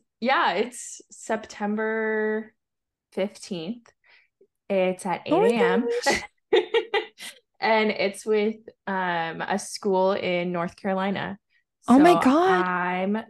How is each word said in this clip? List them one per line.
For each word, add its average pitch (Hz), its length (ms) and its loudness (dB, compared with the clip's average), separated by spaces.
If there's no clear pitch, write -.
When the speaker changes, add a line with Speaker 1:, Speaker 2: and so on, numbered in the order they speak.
Speaker 1:
yeah, 262 340 2
it's - 480 -6
September 220 1400 -4
fifteenth. 196 760 -8
It's 185 360 0
at 175 240 -2
Speaker 2:
Oh 320 100 4
my 440 80 4
Speaker 1:
eight - 80 2
A - 80 2
M. 196 240 2
Speaker 2:
gosh. - 180 0
Speaker 1:
<laughs> 403 500 0
And 214 280 2
it's 196 360 -4
with, 214 320 2
um, 170 560 -4
a 190 160 -2
school 190 540 0
in 180 400 -2
North 175 240 -4
Carolina. 190 640 -4
Speaker 2:
Oh 240 100 8
my 339 160 8
Speaker 1:
So 339 60 2
Speaker 2:
God. 349 480 4
Speaker 1:
I'm 180 500 -2